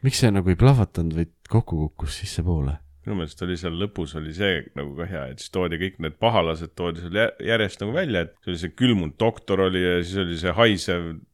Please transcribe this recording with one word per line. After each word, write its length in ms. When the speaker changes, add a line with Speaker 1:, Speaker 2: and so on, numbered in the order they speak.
Speaker 1:
Miks 180
see 100
nagu 200
ei 60
plahvatanud, 600
vaid 160
kokku 320
kukkus 420
sissepoole? 560
Speaker 2:
Minu 180
meelest 240
oli 140
seal 200
lõpus 380
oli 180
see 380
nagu 240
ka 100
hea, 220
et 140
siis 120
toodi 240
kõik 220
need 180
pahalased, 560
toodi 300
seal 160
jä-, 220
järjest 420
nagu 100
välja, 300
et 140
see 160
oli 100
see 100
külmunud 460
doktor 420
oli 220
ja 140
siis 200
oli 220
see 140
haisev 580